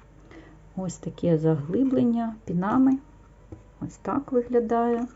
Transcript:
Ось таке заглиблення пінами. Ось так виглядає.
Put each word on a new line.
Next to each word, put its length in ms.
Ось 220
таке 400
заглиблення 1000
пінами. 520
Ось 160
так 340
виглядає. 840